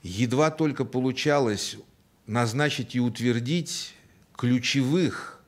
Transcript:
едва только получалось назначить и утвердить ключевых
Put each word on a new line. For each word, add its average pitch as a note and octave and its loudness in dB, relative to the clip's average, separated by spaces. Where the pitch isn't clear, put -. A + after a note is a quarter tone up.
едва B2 2
только D#3 0
получалось B2+ 0
назначить A#2+ 0
и B2+ 2
утвердить A#2+ -2
ключевых B2+ 0